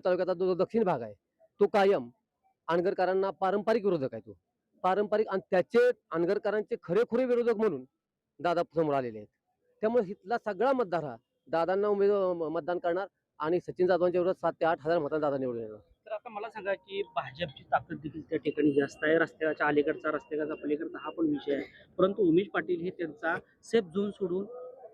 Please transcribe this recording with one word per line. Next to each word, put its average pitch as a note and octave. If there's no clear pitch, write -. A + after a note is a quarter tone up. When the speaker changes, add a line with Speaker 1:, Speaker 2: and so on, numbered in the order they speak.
Speaker 1:
तालुक्याचा F3+
जो F#3
दक्षिण F#3+
भाग E3
आहे, G#2+
तो G3+
कायम F#3+
अनगरकरांना F#3+
पारंपरिक G3
विरोधक D#3
आहे. A2+
तो G2+
पारंपरिक G#3
आणि G3
त्याचे A#3
अनगरकरांचे G3
खरेखुरे A3+
विरोधक A#3+
म्हणून F#3+
दादा E3+
समोर D3+
आलेले A#2+
आहेत. G#2
त्यामुळे A3
इथला G3+
सगळा G#3+
मतदार F3+
हा C3
दादांना F3+
उमेद-, G3+
म-, F3+
मतदान E3+
करणार F3+
आणि E3
सचिन F3
जाधवांच्या F3
विरोधात F3+
सात E3
ते E3
आठ E3
हजार E3
मतांनी D3+
दादा C#3+
निवडून B2
येणार. G#2+
Speaker 2:
तर -
आता G#3+
मला G#3+
सांगा G3
की G3
भाजपची C#3+
ताकद -
देखील D3+
त्या D#3+
ठिकाणी D3
जास्त C#3
आहे, D#3
रस्त्याच्या D#3
अलीकडचा, D3
रस्त्याच्या D3+
पलीकडचा D3
हा D3
पण E3
विषय C#3+
आहे, C#3
परंतु G3+
उमेश F3+
पाटील E3+
हे F3
त्यांचा E3
सेफ A3+
झोन G3
सोडून F#3+